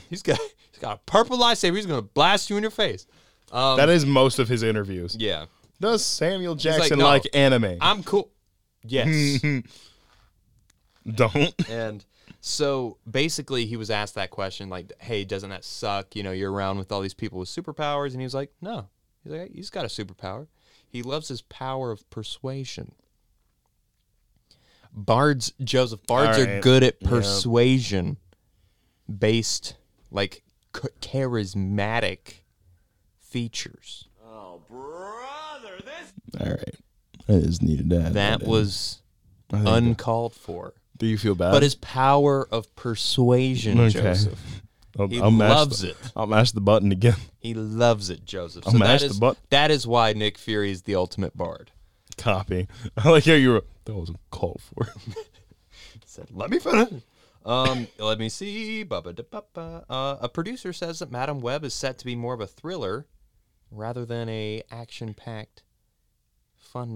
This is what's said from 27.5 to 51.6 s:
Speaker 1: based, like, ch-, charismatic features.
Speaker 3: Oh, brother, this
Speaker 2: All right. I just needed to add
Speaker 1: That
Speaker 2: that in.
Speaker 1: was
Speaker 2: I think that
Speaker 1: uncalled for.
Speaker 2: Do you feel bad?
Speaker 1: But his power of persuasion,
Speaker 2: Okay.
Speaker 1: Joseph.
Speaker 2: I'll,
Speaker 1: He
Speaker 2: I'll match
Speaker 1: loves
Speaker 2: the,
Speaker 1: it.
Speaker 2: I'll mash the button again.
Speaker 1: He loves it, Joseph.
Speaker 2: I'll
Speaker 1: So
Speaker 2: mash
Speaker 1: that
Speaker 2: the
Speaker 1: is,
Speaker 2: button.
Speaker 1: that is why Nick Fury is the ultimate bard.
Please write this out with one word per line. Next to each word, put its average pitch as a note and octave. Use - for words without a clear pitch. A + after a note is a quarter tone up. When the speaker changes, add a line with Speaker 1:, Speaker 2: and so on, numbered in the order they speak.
Speaker 1:
based, A2
like, G2+
ch-, -
charismatic G#2
features. -
Speaker 3:
Oh, G2
brother, G#3+
this -
Speaker 2:
All -
right. -
I G2
just E2+
needed D#2
to F2
add E2
Speaker 1:
That E2+
Speaker 2:
that G#2
in. A2
Speaker 1:
was G#2+
Speaker 2:
I G#2+
think G#2+
that A2
Speaker 1:
uncalled A#2
for. F2
Speaker 2:
Do A2+
you A2
feel G2
bad? F2
Speaker 1:
But C#3+
his C#3
power C#3
of A2+
persuasion, A#2+
Speaker 2:
Okay. A2+
Speaker 1:
Joseph. G2
Speaker 2:
I'll, G2+
Speaker 1:
He A#2+
Speaker 2:
I'll G#2+
match A2
Speaker 1:
loves C#3
Speaker 2:
the, F#2
Speaker 1:
it. -
Speaker 2:
I'll A2
mash G#2+
the G#2+
button G2+
again. G2
Speaker 1:
He A2+
loves A2
it, -
Joseph. F2
Speaker 2:
I'll A2+
Speaker 1:
So A#2+
Speaker 2:
mash A#2
Speaker 1:
that C#3+
Speaker 2:
the B2+
Speaker 1:
is, G2
Speaker 2:
button. A#2+
Speaker 1:
that D3
is A#2+
why A#2
Nick G#2+
Fury G#2
is F#2
the G2+
ultimate F#2
bard. -